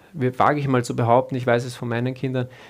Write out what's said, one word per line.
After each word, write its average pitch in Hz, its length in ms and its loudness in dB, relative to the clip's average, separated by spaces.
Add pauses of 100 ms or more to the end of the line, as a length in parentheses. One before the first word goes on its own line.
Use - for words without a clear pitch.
(120)
wie, 123 260 -2
wage 135 200 4
ich 139 80 -4
mal 127 180 2
zu 127 120 -6
behaupten, 123 400 2
ich 123 100 -4
weiß 120 180 2
es 123 120 -12
von 120 120 -8
meinen 120 260 -4
Kindern, 127 340 -4 (220)